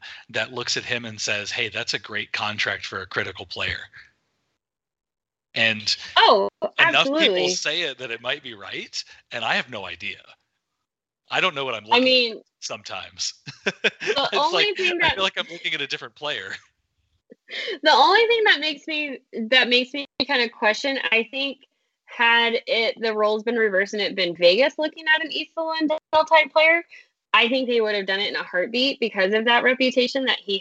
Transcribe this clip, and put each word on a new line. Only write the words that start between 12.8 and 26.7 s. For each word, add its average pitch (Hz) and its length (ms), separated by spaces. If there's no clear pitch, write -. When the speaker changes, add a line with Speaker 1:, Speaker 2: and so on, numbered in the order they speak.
Speaker 1:
<laughs> - 160
Speaker 2:
the - 280
Speaker 1:
It's - 320
Speaker 2:
only 320 300
Speaker 1:
like, 415 120
Speaker 2:
thing 359 260
Speaker 1:
I 330 60
Speaker 2:
that 277 60
Speaker 1:
feel 190 100
like 190 140
I'm 180 120
looking 165 240
at 151 60
a 139 60
different 135 280
player. 120 400
Speaker 2:
The 302 100
only 359 340
thing 453 180
that 359 160
makes 294 260
me, 302 320
that 247 200
makes 247 240
me 277 140
kinda 247 220
question, 240 500
I 226 180
think 269 360
had 233 600
it, 220 340
the 220 120
roles 214 300
been 233 140
reversed 202 360
and 214 80
it 185 140
been 180 200
Vegas 180 440
looking 311 260
at 311 80
an 311 80
Issa 330 300
Lindell 311 640
type 311 260
player, 320 320